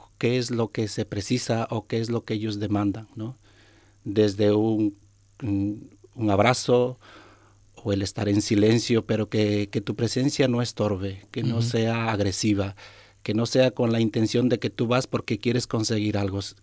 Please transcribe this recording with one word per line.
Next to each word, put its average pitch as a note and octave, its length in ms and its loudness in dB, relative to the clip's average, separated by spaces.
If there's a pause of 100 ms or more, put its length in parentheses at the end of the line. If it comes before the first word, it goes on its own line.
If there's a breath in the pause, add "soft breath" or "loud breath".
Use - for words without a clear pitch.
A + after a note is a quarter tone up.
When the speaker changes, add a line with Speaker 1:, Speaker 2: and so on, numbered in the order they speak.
(180)
Speaker 1:
qué B2 180 0
es B2 140 -2
lo A#2 220 -2
que A2 160 -4
se G#2+ 180 -6
precisa A#2 640 -2
o A2+ 160 -6
qué A2+ 140 -4
es A2+ 100 -6
lo A#2 140 -4
que A2 100 -6
ellos G#2+ 260 -4
demandan, G2+ 540 -2
¿no? A2+ 240 -10 (640 soft breath)
Desde G#2 480 2
un, G#2+ 460 0 (440)
un, G2+ 540 -4 (180)
un G#2+ 160 -2
abrazo B2 680 2 (800 loud breath)
o G2+ 120 -2
el G2 100 0
estar G#2 260 -4
en G#2 140 2
silencio, A2+ 640 2
pero G#2+ 220 0
que, G#2 420 0
que A#2 100 -2
tu G#2 140 -6
presencia B2+ 540 2
no A#2+ 140 2
estorbe, G2 680 -2
que A#2 140 -4
no A#2 140 2
Speaker 2:
Ujú. A#2 40 2
Speaker 1:
sea A2+ 480 0
agresiva, G2 640 0 (480 loud breath)
que - 120 -4
no A2+ 120 0
sea B2+ 240 2
con A#2+ 220 0
la A2+ 80 0
intención A2+ 480 2
de A#2+ 100 2
que A2+ 100 -6
tú A#2 200 -4
vas B2 180 0
porque A2+ 320 -4
quieres A#2 300 -2
conseguir G#2+ 500 -2
algo, G2 220 -2
s-, - 220 -12